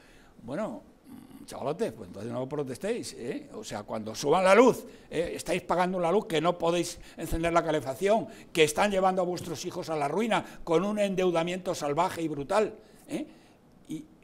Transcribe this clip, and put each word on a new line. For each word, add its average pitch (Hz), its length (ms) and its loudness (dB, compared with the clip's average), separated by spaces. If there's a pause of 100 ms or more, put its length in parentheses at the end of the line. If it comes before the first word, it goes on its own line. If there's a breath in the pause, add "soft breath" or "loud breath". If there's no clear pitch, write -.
(440 loud breath)
Bueno, 151 400 -6 (240)
mm, - 380 -20
chavalotes, 156 480 -4
pues 98 160 -16
entonces 98 220 -10
no 127 160 -6
protestéis, 151 680 -6
¿eh? 123 380 -8
O 214 80 -12
sea, 104 180 -8
cuando 113 320 -8
suban 156 300 2
la 190 100 8
luz, 220 320 8 (240 loud breath)
¿eh?, 165 240 -2
estáis 175 300 -4
pagando 180 360 0
la 170 120 2
luz, 214 160 2
que 160 120 0
no 170 200 2
podéis 170 400 0 (180 loud breath)
encender 165 340 -2
la 170 120 4
calefacción, 160 640 0 (260 loud breath)
que 160 100 6
están 185 280 4
llevando 185 320 2
a - 20 0
vuestros 175 400 -6
hijos 170 240 -8
a 160 60 -2
la 143 120 0
ruina 196 380 0 (180 loud breath)
con 165 220 2
un 208 140 -2
endeudamiento 180 720 0
salvaje 160 480 -2
y 165 60 -2
brutal, 156 480 0 (320 loud breath)
¿eh? 208 180 -6 (640 loud breath)
Y 156 160 -10 (180)